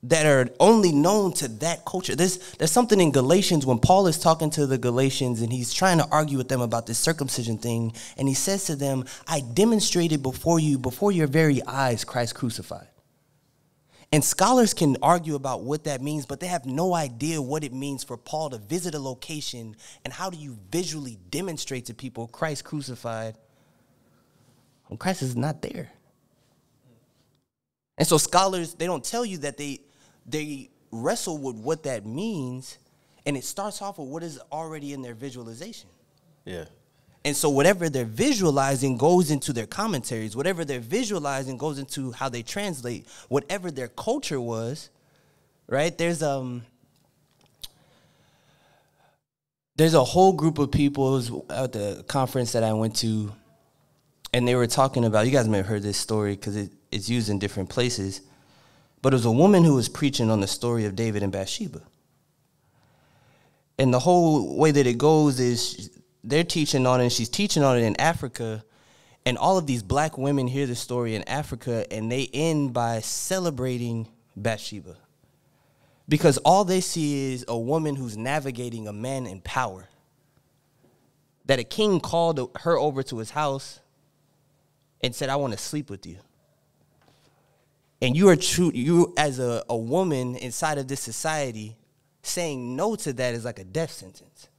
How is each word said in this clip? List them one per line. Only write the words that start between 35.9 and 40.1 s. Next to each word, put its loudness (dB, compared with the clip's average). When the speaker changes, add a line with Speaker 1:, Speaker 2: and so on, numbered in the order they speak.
Speaker 2:
Yeah. -10
Speaker 1:
And -2
so 0
whatever 4
they're -2
visualizing 0
goes 4
into -2
their -4
commentaries. -6